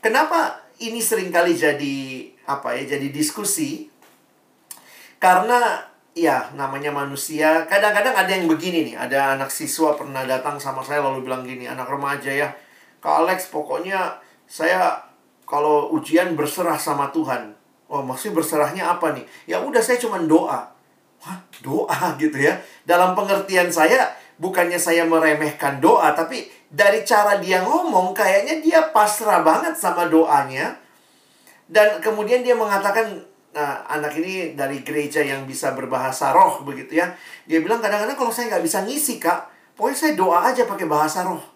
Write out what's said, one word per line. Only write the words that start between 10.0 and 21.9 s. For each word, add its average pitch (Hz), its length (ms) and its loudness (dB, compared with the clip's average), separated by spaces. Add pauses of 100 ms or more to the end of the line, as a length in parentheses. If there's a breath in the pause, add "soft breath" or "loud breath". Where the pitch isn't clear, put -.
datang 143 320 -4
sama 131 240 -8
saya 147 180 -4
lalu 131 240 -4
bilang 127 220 -8
gini, 127 180 -12
anak 127 220 -10
remaja 139 420 -6
ya, 139 220 -2 (480 loud breath)
"Kak 151 240 2
Alex, 185 240 -2
pokoknya 165 720 -4 (260 soft breath)
saya 175 640 0 (400)
kalau 147 480 2
ujian 170 400 2
berserah 151 420 -2
sama 139 380 -2
Tuhan." 123 400 -4 (320)
"Oh, 165 160 -6
maksudnya 147 400 -4
berserahnya 156 480 -2
apa 156 240 0
nih?" 123 100 -12 (240 loud breath)
"Ya 180 140 -2
udah, 240 160 2
saya 247 180 2
cuman 196 300 -2
doa." - 420 2 (560)
"Wah, 185 140 -14 (240)
doa?" 147 500 -2